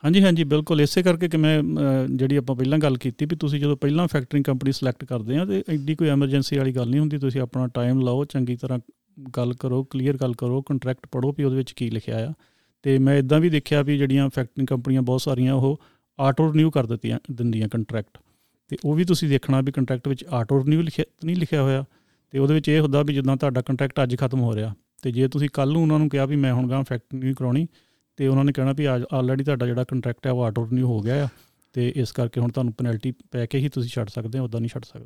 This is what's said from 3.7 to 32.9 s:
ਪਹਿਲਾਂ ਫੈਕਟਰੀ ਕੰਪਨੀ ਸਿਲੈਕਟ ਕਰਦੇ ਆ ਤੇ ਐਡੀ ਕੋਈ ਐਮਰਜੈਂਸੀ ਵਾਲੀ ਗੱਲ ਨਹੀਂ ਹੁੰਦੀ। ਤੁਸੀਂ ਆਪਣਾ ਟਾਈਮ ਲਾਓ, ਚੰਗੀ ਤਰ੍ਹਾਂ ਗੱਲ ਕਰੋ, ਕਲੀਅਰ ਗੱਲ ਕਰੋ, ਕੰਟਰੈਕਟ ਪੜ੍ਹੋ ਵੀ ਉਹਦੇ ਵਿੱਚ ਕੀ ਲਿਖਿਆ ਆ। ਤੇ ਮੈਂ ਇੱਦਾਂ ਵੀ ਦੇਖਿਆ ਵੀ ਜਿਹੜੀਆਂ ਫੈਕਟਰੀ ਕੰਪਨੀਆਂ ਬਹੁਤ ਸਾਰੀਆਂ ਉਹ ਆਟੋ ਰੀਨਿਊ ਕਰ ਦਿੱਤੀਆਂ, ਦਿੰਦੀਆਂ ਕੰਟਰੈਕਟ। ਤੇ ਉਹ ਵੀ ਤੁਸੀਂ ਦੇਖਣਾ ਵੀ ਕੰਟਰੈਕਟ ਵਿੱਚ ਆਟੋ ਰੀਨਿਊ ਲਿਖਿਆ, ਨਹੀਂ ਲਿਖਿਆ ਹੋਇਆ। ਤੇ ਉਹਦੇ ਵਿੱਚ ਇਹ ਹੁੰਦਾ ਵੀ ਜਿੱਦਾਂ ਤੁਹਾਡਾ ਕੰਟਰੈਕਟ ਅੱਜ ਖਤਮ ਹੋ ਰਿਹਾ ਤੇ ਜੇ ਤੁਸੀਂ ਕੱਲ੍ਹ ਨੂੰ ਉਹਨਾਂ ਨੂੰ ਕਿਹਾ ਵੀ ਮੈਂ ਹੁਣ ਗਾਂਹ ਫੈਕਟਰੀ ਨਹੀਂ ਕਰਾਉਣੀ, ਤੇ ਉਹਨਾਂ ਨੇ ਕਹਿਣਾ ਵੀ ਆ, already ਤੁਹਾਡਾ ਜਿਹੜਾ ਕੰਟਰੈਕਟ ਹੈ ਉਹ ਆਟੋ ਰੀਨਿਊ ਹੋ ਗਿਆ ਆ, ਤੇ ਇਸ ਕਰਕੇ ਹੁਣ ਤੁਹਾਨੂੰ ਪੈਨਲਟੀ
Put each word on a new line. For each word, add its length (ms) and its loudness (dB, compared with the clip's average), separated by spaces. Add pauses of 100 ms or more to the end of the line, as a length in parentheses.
ਪਹਿਲਾਂ 320 0
ਫੈਕਟਰੀ 340 0
ਕੰਪਨੀ 300 0
ਸਿਲੈਕਟ 320 -4
ਕਰਦੇ 320 -4
ਆ 80 0
ਤੇ 240 -2
ਐਡੀ 260 -2
ਕੋਈ 140 0
ਐਮਰਜੈਂਸੀ 500 0
ਵਾਲੀ 140 0
ਗੱਲ 160 -2
ਨਹੀਂ 120 2
ਹੁੰਦੀ। 180 0
ਤੁਸੀਂ 220 -2
ਆਪਣਾ 260 -2
ਟਾਈਮ 340 0
ਲਾਓ, 240 0
ਚੰਗੀ 320 -2
ਤਰ੍ਹਾਂ 220 -6 (580)
ਗੱਲ 180 -2
ਕਰੋ, 300 -2
ਕਲੀਅਰ 320 -2
ਗੱਲ 160 -2
ਕਰੋ, 300 -2
ਕੰਟਰੈਕਟ 500 -4
ਪੜ੍ਹੋ 260 -2
ਵੀ 60 0
ਉਹਦੇ 120 0
ਵਿੱਚ 160 -4
ਕੀ 180 -6
ਲਿਖਿਆ 380 -4
ਆ। 40 -8 (500)
ਤੇ 160 4
ਮੈਂ 180 4
ਇੱਦਾਂ 240 4
ਵੀ 100 2
ਦੇਖਿਆ 320 0
ਵੀ 160 0
ਜਿਹੜੀਆਂ 360 2
ਫੈਕਟਰੀ 320 -2
ਕੰਪਨੀਆਂ 360 0
ਬਹੁਤ 180 0
ਸਾਰੀਆਂ 340 0
ਉਹ 260 0 (400)
ਆਟੋ 320 2
ਰੀਨਿਊ 180 4
ਕਰ 160 0
ਦਿੱਤੀਆਂ, 320 -4 (140)
ਦਿੰਦੀਆਂ 360 0
ਕੰਟਰੈਕਟ। 500 -6 (500)
ਤੇ 160 -8
ਉਹ 100 2
ਵੀ 100 2
ਤੁਸੀਂ 240 0
ਦੇਖਣਾ 320 2
ਵੀ 120 0
ਕੰਟਰੈਕਟ 360 -2
ਵਿੱਚ 220 -4
ਆਟੋ 340 0
ਰੀਨਿਊ 180 4
ਲਿਖਿਆ, 220 -2 (200)
ਨਹੀਂ 120 -2
ਲਿਖਿਆ 260 0
ਹੋਇਆ। 220 2 (460)
ਤੇ 80 -4
ਉਹਦੇ 160 4
ਵਿੱਚ 140 2
ਇਹ 120 4
ਹੁੰਦਾ 220 4
ਵੀ 120 0
ਜਿੱਦਾਂ 220 2
ਤੁਹਾਡਾ 260 0
ਕੰਟਰੈਕਟ 400 -2
ਅੱਜ 140 0
ਖਤਮ 240 0
ਹੋ 140 2
ਰਿਹਾ 200 -4 (280)
ਤੇ 80 -2
ਜੇ 180 2
ਤੁਸੀਂ 240 0
ਕੱਲ੍ਹ 200 0
ਨੂੰ 100 2
ਉਹਨਾਂ 160 4
ਨੂੰ 100 4
ਕਿਹਾ 180 0
ਵੀ 100 -2
ਮੈਂ 160 2
ਹੁਣ 180 0
ਗਾਂਹ 140 0
ਫੈਕਟਰੀ 360 -8
ਨਹੀਂ 140 -2
ਕਰਾਉਣੀ, 320 0 (500)
ਤੇ 100 0
ਉਹਨਾਂ 180 4
ਨੇ 80 2
ਕਹਿਣਾ 200 0
ਵੀ 120 -2
ਆ, 120 0
already 480 -2
ਤੁਹਾਡਾ 220 -2
ਜਿਹੜਾ 180 -2
ਕੰਟਰੈਕਟ 420 -4
ਹੈ 60 0
ਉਹ 100 0
ਆਟੋ 220 0
ਰੀਨਿਊ 220 0
ਹੋ 140 0
ਗਿਆ 240 0
ਆ, 40 -4 (440)
ਤੇ 240 -2
ਇਸ 160 -2
ਕਰਕੇ 280 -2
ਹੁਣ 100 0
ਤੁਹਾਨੂੰ 220 -2
ਪੈਨਲਟੀ 400 -4 (180)